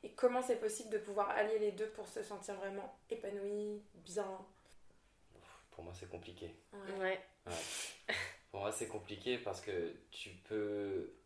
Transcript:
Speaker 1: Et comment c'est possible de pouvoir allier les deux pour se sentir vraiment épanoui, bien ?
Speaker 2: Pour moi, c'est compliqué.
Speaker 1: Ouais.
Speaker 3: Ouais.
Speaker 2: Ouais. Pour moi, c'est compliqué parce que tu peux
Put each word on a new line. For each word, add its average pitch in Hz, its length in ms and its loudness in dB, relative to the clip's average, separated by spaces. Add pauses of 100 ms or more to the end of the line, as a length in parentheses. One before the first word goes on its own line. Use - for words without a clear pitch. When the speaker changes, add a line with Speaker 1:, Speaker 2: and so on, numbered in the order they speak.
Speaker 1:
Et 208 60 -6
comment 247 320 6
c'est 240 180 6
possible 220 300 0
de 214 80 2
pouvoir 202 320 2
allier 214 280 6
les 208 140 6
deux 214 160 0
pour 214 180 -8
se 220 160 -4
sentir 202 320 -4
vraiment 196 420 -4 (140)
épanoui, 208 720 -2 (120)
bien ? 190 320 -2 (1500)
Speaker 2:
Pour 85 120 -10
moi, 87 140 -6
c'est 90 100 -8
compliqué. 87 460 -8 (180)
Speaker 1:
Ouais. 196 280 -6
Speaker 3:
Ouais. 190 200 2 (260)
Speaker 2:
Ouais. - 680 -2 (360)
Pour 98 100 -4
moi, 101 120 4
c'est 110 160 0
compliqué 107 500 0
parce 98 220 -2
que 85 340 0 (180)
tu - 180 -8 (180)
peux 104 640 2 (140)